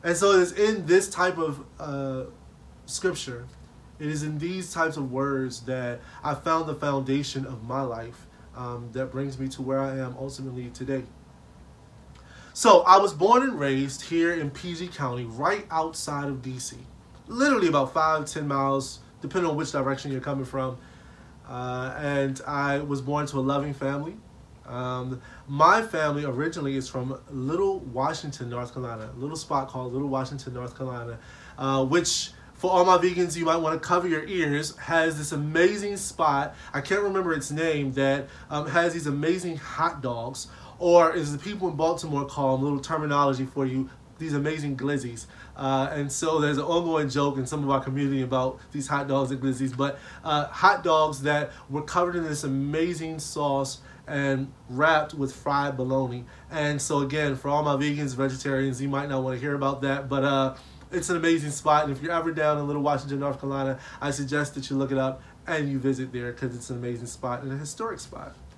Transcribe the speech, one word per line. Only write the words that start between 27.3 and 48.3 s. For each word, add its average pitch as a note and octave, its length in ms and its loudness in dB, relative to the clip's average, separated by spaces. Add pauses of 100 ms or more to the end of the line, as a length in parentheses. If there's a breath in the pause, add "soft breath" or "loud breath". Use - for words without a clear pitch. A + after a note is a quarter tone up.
Washington, C3+ 680 -4
North A#2+ 240 -8
Carolina, A#2 400 -8
a C3 60 -14
little D3 180 -6
spot C#3 320 -4
called B2+ 240 -8
Little C#3 160 -2
Washington, C3 460 -4
North B2 240 -10
Carolina, A#2+ 400 -8 (400 loud breath)
uh, C3+ 260 2
which, E3 460 0 (240 loud breath)
for F#3 160 0
all F3+ 140 8
my F#3 120 10
vegans, F3 400 2
you E3+ 80 -2
might D#3+ 120 4
wanna D#3+ 240 0
cover F3 260 2
your D#3+ 180 0
ears, D3+ 520 -2
has D#3+ 420 2
this D3+ 140 -6
amazing F3+ 640 2
spot, D3+ 580 0 (180 loud breath)
I C#3 80 -2
can't F#3+ 220 0
remember F#3+ 320 0
its C#3+ 160 -4
name, D3 440 0
that, C#3 340 2 (220 loud breath)
um, D3 180 -4
has E3+ 240 2
these D#3+ 160 -4
amazing D#3+ 480 0
hot D#3 440 -2
dogs, A#2+ 460 -6 (320 loud breath)
or E3+ 340 8
as D3+ 200 -2
the C#3 60 -4
people F#3 300 -4
in D#3+ 60 -4
Baltimore D#3+ 500 0
call C3+ 320 0
'em, C3 60 0
little C#3+ 180 0
terminology C#3+ 640 2
for C3+ 220 -2
you, C3 240 -2 (280 loud breath)
these D#3+ 140 -6
amazing D3 440 -2
glizzies. A#2+ 500 -4 (300 loud breath)
Uh, C3+ 340 0
and C#3+ 200 -4
so D#3+ 300 2
there's D3 160 2
an C#3+ 80 0
ongoing E3 440 2
joke C#3 280 2
in C3 100 -2
some D3 180 -4
of C#3 40 0
our C3+ 140 4
community C#3 400 0
about B2+ 380 0 (100)